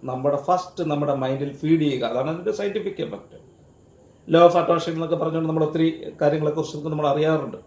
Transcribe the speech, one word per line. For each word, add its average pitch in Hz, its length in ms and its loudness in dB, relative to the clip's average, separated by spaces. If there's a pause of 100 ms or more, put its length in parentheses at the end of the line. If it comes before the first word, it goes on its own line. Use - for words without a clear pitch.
(100)
നമ്മുടെ 139 360 0
ഫസ്റ്റ് 180 360 -2 (100)
നമ്മുടെ 143 300 0
മൈൻഡിൽ 135 280 -2 (100)
ഫീഡ് 160 260 2
ചെയ്യുക. 127 260 0
അതാണ് 135 220 0
അതിൻ്റെ 180 260 -4
സയൻറ്റിഫിക് 196 460 -4
എഫക്റ്റ്. - 320 -14 (960)
law 170 140 10
of 175 140 4
attraction 165 340 0
എന്നൊക്കെ 165 260 -2
പറഞ്ഞുകൊണ്ട് 160 280 -2
നമ്മൾ 156 180 2
ഒത്തിരി 160 200 2 (340)
കാര്യങ്ങളെക്കുറിച്ച് 151 720 0
നമ്മൾ 151 180 0
അറിയാറുണ്ട്. 151 540 0